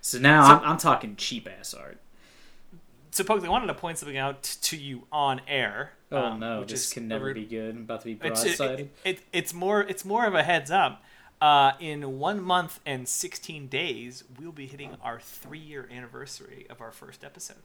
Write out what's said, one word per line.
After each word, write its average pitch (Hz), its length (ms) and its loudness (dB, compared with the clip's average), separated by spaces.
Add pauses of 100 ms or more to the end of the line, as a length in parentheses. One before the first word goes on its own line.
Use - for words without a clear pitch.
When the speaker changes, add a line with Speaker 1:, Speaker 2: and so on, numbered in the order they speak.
Speaker 1:
So - 180 -6
now 143 280 10
Speaker 2:
So 147 80 12 (100)
Speaker 1:
I'm, 151 80 2
I'm 165 60 0
talking 123 380 2
cheap-ass 101 580 -8
art. - 240 -16 (1120)
Speaker 2:
So, 190 120 0
Pugs, 202 200 0
I 165 40 -6
wanted 220 200 0
to 160 60 -4
point 165 240 -8
something 143 200 -8
out 139 240 -4
t-, - 200 -8
to - 140 -4
you 139 340 -12
on 139 380 0
air. 127 440 -4 (200)
Speaker 1:
Oh, 143 60 -2
Speaker 2:
um, 113 220 -4
Speaker 1:
no, 113 200 -6
Speaker 2:
which 107 100 -10
Speaker 1:
this 113 160 -4
Speaker 2:
is - 60 -6
Speaker 1:
can 120 120 -10
Speaker 2:
a - 20 -8
Speaker 1:
never 135 200 -6
Speaker 2:
re-, 135 80 -6
Speaker 1:
be 110 100 -8
good. 110 300 -8
I'm 117 80 -12
about 113 200 -10
to - 120 -12
be 104 120 -14
Speaker 2:
it's, - 180 -2
it, 170 140 0
Speaker 1:
broadsided. 131 200 -2
Speaker 2:
it, 143 120 -10 (140)
it, 190 160 -4 (120)
it's 175 220 -4
more, 190 260 0
it's 190 240 -4
more 214 200 0
of 202 100 0
a 156 80 4
heads 151 280 0
up. 165 320 2 (380)
Uh, 143 400 8
in 147 380 -8
one 185 240 -2
month 180 440 0
and 131 220 -6
sixteen 160 580 -8
days, 127 580 -6 (160)
we'll 165 120 -14
be 143 140 -14
hitting 139 360 -16
our 117 180 -8
three-year 151 720 -14
anniversary 127 760 -16
of 120 100 -16
our 113 120 -12
first - 320 -20
episode. - 400 -16